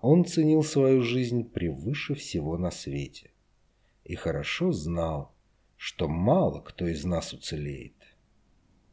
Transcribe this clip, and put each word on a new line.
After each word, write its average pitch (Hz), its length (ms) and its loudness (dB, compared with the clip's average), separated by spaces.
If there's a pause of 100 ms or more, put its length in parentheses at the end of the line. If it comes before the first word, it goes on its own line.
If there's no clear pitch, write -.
он 165 220 6
ценил 156 400 4
свою 135 380 4
жизнь 120 460 0
превыше 87 680 -4
всего 80 420 -4
на 87 140 -2
свете. - 580 -8 (720)
И - 140 -10
хорошо - 560 -2
знал, 82 600 -2 (440)
что - 320 -6
мало 87 520 2
кто - 280 -6
из 76 160 -4
нас 85 280 -2
уцелеет. 71 600 -8 (1000)